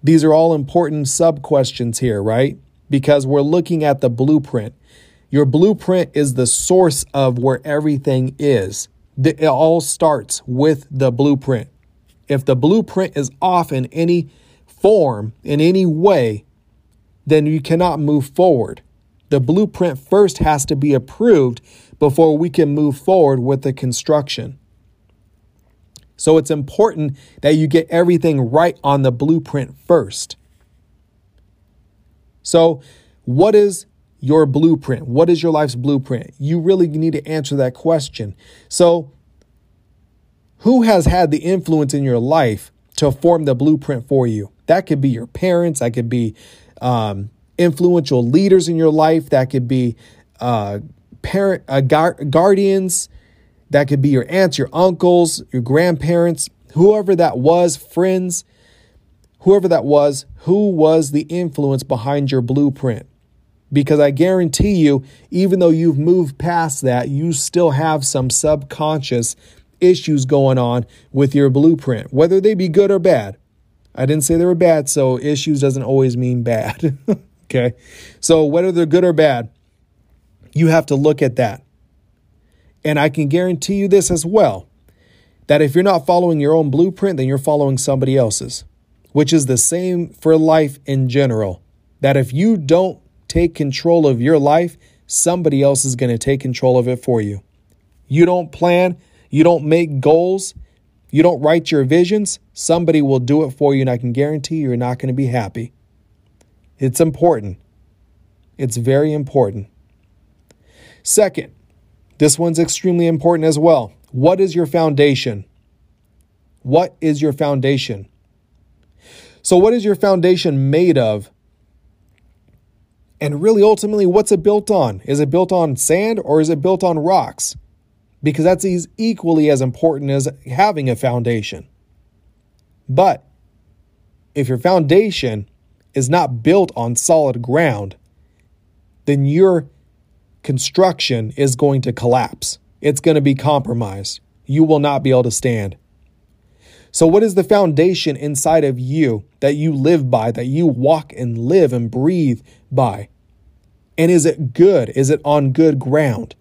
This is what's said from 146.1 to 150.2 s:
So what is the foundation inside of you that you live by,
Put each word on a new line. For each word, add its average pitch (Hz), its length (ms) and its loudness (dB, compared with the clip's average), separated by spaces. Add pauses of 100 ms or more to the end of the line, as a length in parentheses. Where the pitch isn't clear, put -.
So - 160 2
what 196 160 4
is 214 100 -2
the 185 100 0
foundation 170 720 0
inside 147 480 -2
of 131 160 -4
you 127 460 -2 (140)
that 143 160 0
you 151 180 -2
live 139 360 0
by, 117 220 0